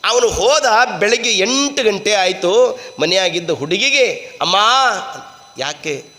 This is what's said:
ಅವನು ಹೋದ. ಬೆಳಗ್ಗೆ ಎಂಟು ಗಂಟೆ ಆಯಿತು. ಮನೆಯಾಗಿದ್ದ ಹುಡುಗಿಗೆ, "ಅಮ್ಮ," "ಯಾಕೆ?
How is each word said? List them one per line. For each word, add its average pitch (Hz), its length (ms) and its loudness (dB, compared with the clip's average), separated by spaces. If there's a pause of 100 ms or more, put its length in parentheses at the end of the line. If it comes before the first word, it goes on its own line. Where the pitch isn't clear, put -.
ಅವನು 233 260 2
ಹೋದ. 240 360 2 (340)
ಬೆಳಗ್ಗೆ 226 320 0
ಎಂಟು 262 520 0
ಗಂಟೆ 208 300 0
ಆಯಿತು. 185 680 2 (200)
ಮನೆಯಾಗಿದ್ದ 170 500 0
ಹುಡುಗಿಗೆ, 196 640 0 (280)
"ಅಮ್ಮ," 170 140 0 (1000)
"ಯಾಕೆ? 143 480 -8 (140)